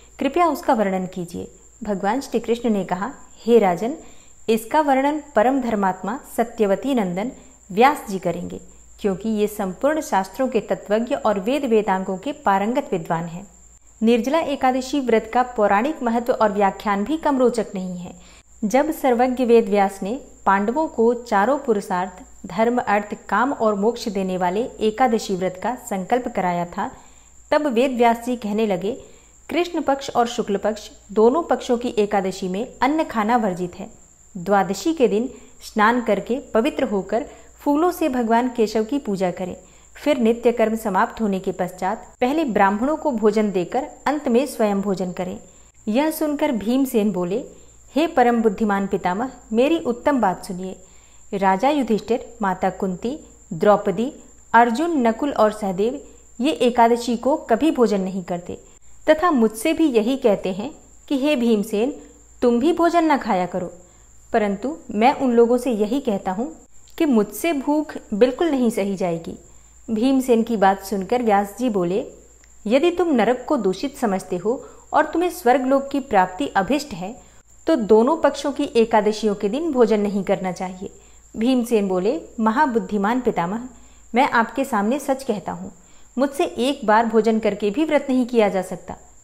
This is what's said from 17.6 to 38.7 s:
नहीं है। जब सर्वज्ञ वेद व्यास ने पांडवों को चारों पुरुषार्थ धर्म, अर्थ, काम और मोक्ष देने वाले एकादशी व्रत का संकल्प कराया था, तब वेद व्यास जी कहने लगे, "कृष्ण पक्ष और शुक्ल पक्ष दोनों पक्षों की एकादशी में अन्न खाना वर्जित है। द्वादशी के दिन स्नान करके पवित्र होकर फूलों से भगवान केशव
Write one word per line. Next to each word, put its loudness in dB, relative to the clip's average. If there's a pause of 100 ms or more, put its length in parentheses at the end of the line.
नहीं -8
है। -14 (500)
जब 2
सर्वज्ञ 0
वेद 6
व्यास 2
ने -6 (260)
पांडवों 2
को 2
चारों 0
पुरुषार्थ -4 (240)
धर्म, 0
अर्थ, -2 (140)
काम 0
और 0
मोक्ष -2
देने -2
वाले 0
एकादशी 0
व्रत -4
का -4
संकल्प -4
कराया -2
था, -6 (600)
तब 2
वेद 0
व्यास 2
जी -2
कहने -2
लगे, -4 (480)
"कृष्ण -2
पक्ष -2
और 2
शुक्ल -4
पक्ष -4 (220)
दोनों 4
पक्षों -2
की -6
एकादशी -2
में -4 (140)
अन्न 0
खाना 0
वर्जित -2
है। -14 (460)
द्वादशी 0
के 2
दिन 0 (320)
स्नान 2
करके -2
पवित्र 0
होकर -2 (340)
फूलों 2
से -2
भगवान 0
केशव 0